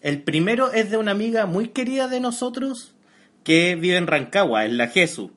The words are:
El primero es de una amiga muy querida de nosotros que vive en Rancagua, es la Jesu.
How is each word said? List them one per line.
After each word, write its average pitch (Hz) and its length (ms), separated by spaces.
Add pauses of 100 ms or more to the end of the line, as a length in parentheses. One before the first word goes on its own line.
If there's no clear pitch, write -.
El 143 220
primero 226 500
es 220 180
de 220 60
una 214 160
amiga 220 340
muy 190 220
querida 262 400
de 254 120
nosotros 247 720 (500)
que 170 300
vive 175 220
en 175 100
Rancagua, 143 600
es 113 60
la 120 160
Jesu. 151 480